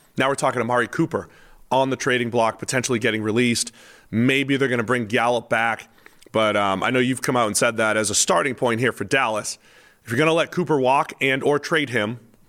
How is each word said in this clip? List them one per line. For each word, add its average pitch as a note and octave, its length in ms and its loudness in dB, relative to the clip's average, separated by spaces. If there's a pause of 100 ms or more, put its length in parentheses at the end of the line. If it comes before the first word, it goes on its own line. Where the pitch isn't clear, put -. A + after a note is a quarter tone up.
(180)
now C3 100 2
we're C#3 60 0
talking C3 260 -2
Amari A#2+ 280 0
Cooper D3 420 -4 (400)
on C3 180 2
the C3 80 -2
trading A#2+ 320 0
block, A2+ 300 0
potentially B2 400 -2
getting A2 240 0
released. A#2 500 0 (380)
Maybe C3+ 480 2
they're C3 100 0
gonna A#2+ 160 0
bring A#2+ 220 -2
Gallup A#2 420 0
back. A2+ 400 -2 (420)
But, G#2+ 260 2
um, G2 260 2
I A2+ 80 0
know B2+ 80 0
you've B2+ 240 0
come C3 140 0
out A#2+ 100 2
and G#2 100 -2
said A#2 220 0
that G#2+ 180 2
as G#2+ 140 0
a G#2 40 -4
starting E3+ 400 0
point A#2 260 0
here A#2+ 120 0
for - 120 -8
Dallas. A2 520 -2 (480)
If - 60 -10
you're A#2 80 -4
gonna D#3+ 160 2
let D#3+ 180 0
Cooper D#3 260 0
walk C3 440 2
and C3+ 200 0
or D3 160 2
trade D3 320 -2
him, A2+ 300 -2 (280)